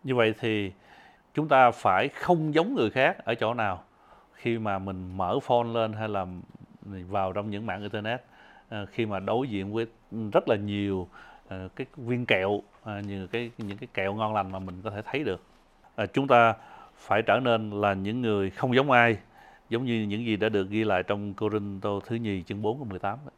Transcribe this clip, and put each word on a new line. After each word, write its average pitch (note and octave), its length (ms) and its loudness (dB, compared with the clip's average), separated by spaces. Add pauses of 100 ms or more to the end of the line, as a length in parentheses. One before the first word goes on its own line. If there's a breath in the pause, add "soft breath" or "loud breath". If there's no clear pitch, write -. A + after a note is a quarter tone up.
Như C3 100 -2
vậy A2+ 260 4
thì G#2+ 320 -2 (640 loud breath)
chúng D3+ 140 -2
ta C3 220 8
phải G#2 380 2
không D#3 460 0
giống F3+ 200 2
người A#2+ 160 2
khác C#3+ 340 2
ở A2+ 100 -2
chỗ A#2 200 0
nào G2+ 280 -2 (500 soft breath)
khi A#2 260 -2
mà G#2 200 -2
mình F#2 380 -8
mở F#2+ 240 0
phone A#2+ 280 2
lên A2+ 240 0
hay A2 160 -6
là G2 180 -2 (840)
vào F#2+ 240 0
trong G#2 180 -4
những G#2 160 -6
mạng G2+ 160 -6
internet, G#2+ 400 -6 (460 loud breath)
ờ, G#2 180 -8
khi A2+ 200 -4
mà G2+ 140 -4
đối A2 280 -2
diện G2+ 240 -4
với A2+ 140 -2 (460)
rất F#3+ 160 2
là A#2 80 4
nhiều, G2+ 520 -2 (400 loud breath)
ờ, F#2+ 280 -10
cái C3 100 -8 (100)
viên B2 300 -4
kẹo, G2+ 340 2 (240)
ờ, G#2 160 -8
nhiều G2+ 320 -8
cái, A#2 260 -6
những G2+ 200 -8
cái A#2+ 160 -14
kẹo G2 200 -2
ngon G#2+ 200 -2
lành F#2+ 180 -2
mà F#2+ 60 -8
mình F#2 160 -10 (100)
có A2 60 -6
thể G2+ 120 -8
thấy C#3+ 220 -6
được. F#2+ 180 -4 (520)
Ờ, G#2+ 120 -2
chúng C3+ 220 0
ta A#2 260 8 (420 loud breath)
phải G#2 260 0
trở A2 180 4
nên A2+ 300 0
là G2+ 240 2
những G2+ 260 -4
người G#2 300 0
không B2+ 240 -2
giống C3+ 160 4
ai, A#2 280 6 (500 loud breath)
giống A#2 160 -2
như A#2 180 0
những G#2 220 -2
gì A2 120 0
đã G#2 120 0
được G2+ 220 0
ghi A2 140 0
lại F#2+ 180 2
trong G2+ 320 -4
Cô-rinh-tô G2+ 720 -2
thứ A#2+ 100 -4
nhì G#2 260 -4
chương G#2 200 -8
bốn A2 140 -2
câu C#3+ 140 -10
mười F#2 80 -8
tám. G2+ 200 -6 (200)